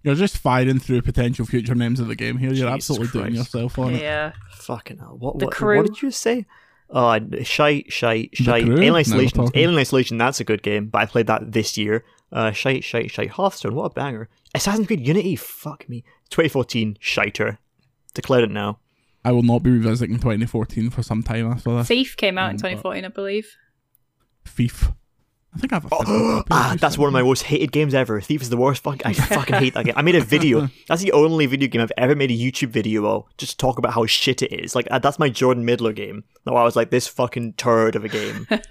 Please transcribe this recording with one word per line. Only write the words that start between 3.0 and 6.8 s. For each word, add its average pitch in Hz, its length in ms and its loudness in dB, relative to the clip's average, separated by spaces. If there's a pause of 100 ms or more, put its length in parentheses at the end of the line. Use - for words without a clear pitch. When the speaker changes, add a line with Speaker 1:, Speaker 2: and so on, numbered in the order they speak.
Speaker 1:
doing 117 260 -4
Speaker 2:
Christ. 120 180 -6
Speaker 1:
yourself 120 240 -4
on 127 160 -2
it. 123 80 -2
Speaker 3:
Yeah. 151 300 -4 (220)
Speaker 2:
Fucking - 440 -12
hell. - 220 -18
What, 123 180 -6
Speaker 3:
The 143 80 -2
Speaker 2:
what, - 80 -4
Speaker 3:
Crew. 208 240 2
Speaker 2:
what 214 80 4
did 214 160 -4
you 277 80 -2
say? 233 380 -2 (440)